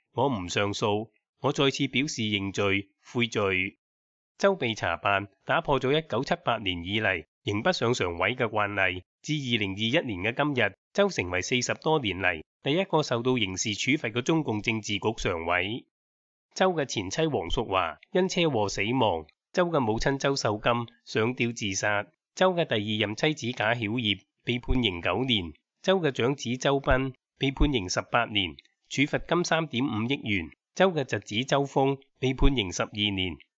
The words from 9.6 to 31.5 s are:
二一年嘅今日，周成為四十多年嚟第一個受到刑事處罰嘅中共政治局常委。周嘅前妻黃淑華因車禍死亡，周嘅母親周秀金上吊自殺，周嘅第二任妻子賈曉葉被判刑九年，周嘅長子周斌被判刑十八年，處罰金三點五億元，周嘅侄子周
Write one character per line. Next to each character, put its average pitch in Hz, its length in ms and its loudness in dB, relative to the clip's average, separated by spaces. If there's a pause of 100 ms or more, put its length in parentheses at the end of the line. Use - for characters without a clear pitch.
二 98 60 -6
一 127 280 0
年 104 260 -2
嘅 - 40 -12
今 143 260 0
日， 101 140 0 (160)
周 202 160 2
成 92 220 -4
為 90 100 0
四 123 220 0
十 113 120 -2
多 156 240 0
年 98 200 -2
嚟 90 240 2 (200)
第 139 100 0
一 185 120 2
個 160 180 2
受 120 200 -2
到 127 160 2
刑 95 180 -2
事 104 180 -4
處 - 180 -2
罰 131 200 -2
嘅 120 100 -2
中 160 220 2
共 110 160 -2
政 110 220 -2
治 104 160 -4
局 110 180 0
常 85 300 -2
委。 92 400 -2 (680)
周 190 200 2
嘅 151 100 0
前 98 260 -4
妻 160 160 0
黃 98 240 -2
淑 117 140 0
華 92 340 -2 (140)
因 185 160 2
車 180 140 0
禍 117 260 2
死 101 140 -4 (120)
亡， 98 320 2 (260)
周 180 140 2
嘅 160 140 0
母 113 180 0
親 139 200 0
周 139 180 0
秀 107 260 -2
金 123 100 2 (320)
上 120 300 0
吊 120 160 -2
自 110 220 -6
殺， 104 340 0 (280)
周 185 180 4
嘅 165 140 0
第 127 80 -2
二 107 320 0
任 104 100 -4
妻 156 180 2
子 - 120 -8 (120)
賈 107 160 2
曉 117 240 -2
葉 101 220 -2 (240)
被 120 140 -2
判 123 240 2
刑 87 200 0
九 95 220 0
年， 98 280 0 (300)
周 190 160 4
嘅 156 140 0
長 127 240 0
子 120 220 -4
周 139 200 0
斌 135 360 0 (240)
被 139 120 0
判 147 220 2
刑 95 160 -2
十 117 140 -2
八 120 240 0
年， 98 280 -2 (360)
處 131 120 0
罰 143 240 -2
金 170 180 2
三 160 220 0
點 127 180 0
五 107 180 0
億 131 200 -2
元， 92 280 -2 (240)
周 190 180 4
嘅 147 120 -2
侄 110 140 -2
子 107 260 -4
周 143 200 2